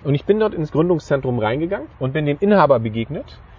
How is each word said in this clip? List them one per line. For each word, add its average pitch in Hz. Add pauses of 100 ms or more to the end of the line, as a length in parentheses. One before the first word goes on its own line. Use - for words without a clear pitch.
Und 147
ich 143
bin 208
dort 214
ins 156
Gründungszentrum 143
reingegangen 160 (120)
und 131
bin 151
dem 147
Inhaber 175
begegnet. 113 (220)